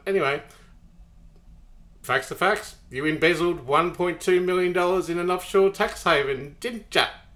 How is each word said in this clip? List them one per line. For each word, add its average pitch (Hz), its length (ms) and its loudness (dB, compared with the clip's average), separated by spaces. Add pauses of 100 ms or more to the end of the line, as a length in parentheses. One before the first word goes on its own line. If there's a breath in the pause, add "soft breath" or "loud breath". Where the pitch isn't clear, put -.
anyway, 147 360 0 (1600 loud breath)
facts 135 280 -2
are 143 40 -10
facts. 202 420 -2 (140)
You 135 160 -4
embezzled 156 600 0
one 165 280 2
point 180 260 -2
two 180 220 4
million 180 320 0
dollars 180 340 0
in 170 100 -2
an 175 120 -2
offshore 190 400 2
tax - 340 -4
haven, 143 560 0
didn't 233 340 -8
ya? 131 120 4 (300)